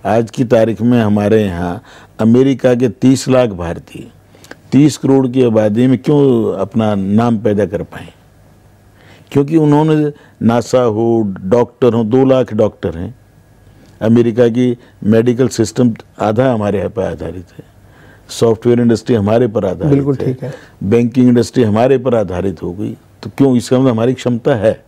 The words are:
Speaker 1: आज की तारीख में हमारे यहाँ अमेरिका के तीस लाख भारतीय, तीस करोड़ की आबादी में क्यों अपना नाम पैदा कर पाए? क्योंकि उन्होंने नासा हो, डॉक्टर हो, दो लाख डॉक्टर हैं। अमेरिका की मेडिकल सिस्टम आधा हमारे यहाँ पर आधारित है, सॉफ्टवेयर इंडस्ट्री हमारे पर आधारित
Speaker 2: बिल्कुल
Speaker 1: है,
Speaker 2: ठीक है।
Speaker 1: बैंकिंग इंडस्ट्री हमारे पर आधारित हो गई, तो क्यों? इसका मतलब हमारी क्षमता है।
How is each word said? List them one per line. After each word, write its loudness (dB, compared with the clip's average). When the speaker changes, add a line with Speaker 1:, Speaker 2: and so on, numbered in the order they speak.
Speaker 1:
आज -2
की -4
तारीख 0
में 2
हमारे 2
यहाँ -6
अमेरिका 2
के 0
तीस 0
लाख 2
भारतीय, -10
तीस 4
करोड़ 0
की 0
आबादी 2
में 2
क्यों 2
अपना -2
नाम 0
पैदा 0
कर -8
पाए? -16
क्योंकि 0
उन्होंने 2
नासा 0
हो, 0
डॉक्टर 0
हो, 0
दो 2
लाख 0
डॉक्टर -4
हैं। -12
अमेरिका 2
की -2
मेडिकल 2
सिस्टम -2
आधा 0
हमारे -2
यहाँ -4
पर -6
आधारित -10
है, -20
सॉफ्टवेयर 0
इंडस्ट्री 0
हमारे 2
पर -4
आधारित -2
Speaker 2:
बिल्कुल 0
Speaker 1:
है, -4
Speaker 2:
ठीक -6
है। -12
Speaker 1:
बैंकिंग 2
इंडस्ट्री 2
हमारे 2
पर -2
आधारित -4
हो -8
गई, -10
तो -14
क्यों? 2
इसका 0
मतलब 2
हमारी 0
क्षमता -2
है। -2